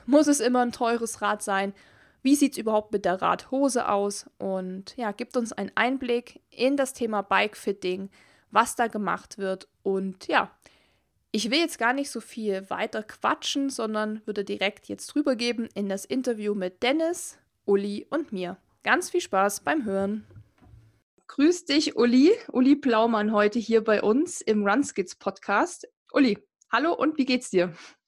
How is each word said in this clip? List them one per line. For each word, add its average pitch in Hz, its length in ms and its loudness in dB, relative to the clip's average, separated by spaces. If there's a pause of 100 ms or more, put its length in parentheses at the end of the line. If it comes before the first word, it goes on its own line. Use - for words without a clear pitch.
<laughs> - 40 -20
Muss 285 220 6
es 285 120 4
immer 247 220 2
ein 240 100 0
teures 233 500 -2
Rad 208 220 -2
sein? 196 300 -2 (500)
Wie 269 120 6
sieht's 285 220 2
überhaupt 214 360 -2
mit 196 100 -2
der 185 180 0
Radhose 262 680 0
aus? 202 480 -2
Und 190 580 -8
ja, 220 160 -6
gibt 233 240 -12
uns 233 160 -2
einen 196 240 -6
Einblick 240 760 -2
in 269 280 0
das 262 160 -2
Thema 220 300 -2
Bikefitting, 196 840 -2 (420)
was 226 260 2
da 240 100 0
gemacht 196 500 -6
wird. 190 300 -6 (160)
Und 190 440 -4
ja, 277 220 2 (800)
ich 214 200 -2
will 285 80 2
jetzt 330 180 -2
gar 233 140 0
nicht 277 180 -4
so 226 120 -10
viel 196 480 -6
weiter 214 340 -6
quatschen, - 640 -4
sondern 214 560 -4
würde 202 200 -4
direkt 202 420 -4
jetzt - 280 -12
rübergeben 240 580 0
in 202 160 -4
das 196 160 -6
Interview 226 480 -4
mit 185 300 -6
Dennis, 320 540 -2 (260)
Uli 202 460 0
und 294 240 -4
mir. 185 240 -8 (260)
Ganz 277 280 0
viel 359 100 0
Spaß 202 400 0
beim 294 240 -2
Hören. 196 400 -4 (1040)
Grüß 330 380 2
dich, 294 300 0
Uli. 254 360 6 (200)
Uli 262 240 6
Plaumann 220 560 2
heute 208 280 4
hier 220 240 2
bei 214 180 2
uns 262 400 2
im 214 260 2
Runskids 208 480 -2
Podcast. - 720 -2 (240)
Uli, 247 260 4 (320)
hallo 285 240 0
und 302 240 -2
wie 269 80 0
geht's 254 240 -2
dir? 175 240 2 (340)